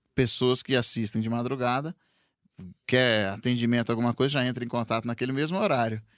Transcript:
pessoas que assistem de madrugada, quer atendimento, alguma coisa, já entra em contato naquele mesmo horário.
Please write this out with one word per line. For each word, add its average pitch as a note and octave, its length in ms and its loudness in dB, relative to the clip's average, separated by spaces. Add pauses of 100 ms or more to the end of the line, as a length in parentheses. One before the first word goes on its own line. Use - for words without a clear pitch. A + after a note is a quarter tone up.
(120)
pessoas B2+ 480 2
que C3+ 140 -2
assistem A2+ 480 0
de A2+ 80 -4
madrugada, B2 640 -2 (880)
quer A#2 440 4
atendimento, A#2 640 0
alguma A#2+ 220 2
coisa, C3+ 200 0
já C3+ 120 0
entra B2 200 -4
em A#2+ 40 -8
contato A#2 380 -2
naquele B2 240 -2
mesmo D3+ 260 -2
horário. A#2+ 460 0 (160)